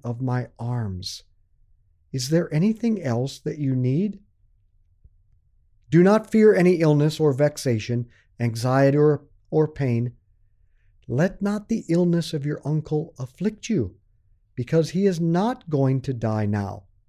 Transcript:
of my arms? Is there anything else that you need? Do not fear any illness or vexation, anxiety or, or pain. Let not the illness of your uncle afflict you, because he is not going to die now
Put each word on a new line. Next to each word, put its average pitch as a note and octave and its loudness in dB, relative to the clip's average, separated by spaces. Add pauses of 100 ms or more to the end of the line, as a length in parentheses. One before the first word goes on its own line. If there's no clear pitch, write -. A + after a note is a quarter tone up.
of A#2+ -8
my B2 -4
arms? A#2 -8 (880)
Is C3 -6
there E3 0
anything G#3+ -2
else B2+ -4
that D#3 -8
you C3+ -2
need? C3+ -2 (1700)
Do D#3+ 6
not G#3+ 4
fear G#3+ 6
any F3+ 4
illness D3+ 2
or D3+ 2
vexation, B2 -2 (320)
anxiety B2+ 2
or, D3 2 (260)
or D#3 2
pain. B2 -2 (960)
Let D#3+ -2
not G#3 -4
the A3+ -4
illness E3+ 0
of C#3+ -6
your D3 -6
uncle D3+ -4
afflict F#3+ -8
you, C#3 -2 (580)
because D#3 -2
he F#3+ 0
is F3 0
not F3 -2
going C3+ 0
to C3 -6
die A2 -2
now G2 -4 (240)